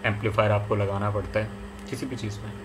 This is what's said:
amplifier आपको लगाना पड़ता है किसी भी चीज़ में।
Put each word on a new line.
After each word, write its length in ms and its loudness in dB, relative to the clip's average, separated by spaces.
amplifier 460 4
आपको 260 4
लगाना 340 2
पड़ता 300 0
है 80 -2
किसी 160 -4
भी 100 -4
चीज़ 240 -6
में। 120 -8